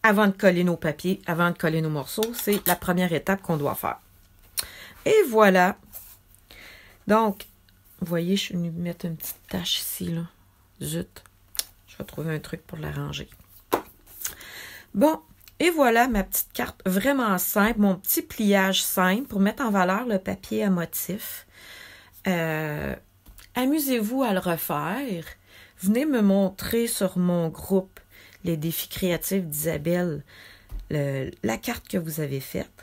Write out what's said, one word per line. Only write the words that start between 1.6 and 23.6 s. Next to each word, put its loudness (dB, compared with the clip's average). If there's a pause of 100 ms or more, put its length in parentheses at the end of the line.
nos -2
morceaux. -4
C'est 0
la 6
première 0
étape -2
qu'on -2
doit -2
faire. -6 (1040)
Et 6
voilà. 6 (1300)
Donc, 2 (540)
vous -6
voyez, 0
je 0
suis -8
venue -2
mettre -8
une -4
petite -12
tache -4
ici, -6
là. -4 (600)
Zut. -8 (640)
Je -20
vais -10
trouver -8
un -6
truc -12
pour -14
la -8
ranger. -8 (1600)
Bon, 4 (380)
et 4
voilà 4
ma 0
petite -6
carte -8
vraiment 2
simple, 2
mon 4
petit -2
pliage 2
simple 2
pour -4
mettre 2
en 0
valeur 2
le 0
papier -6
à 0
motif. -6 (800)
Euh, -2 (640)
amusez-vous 0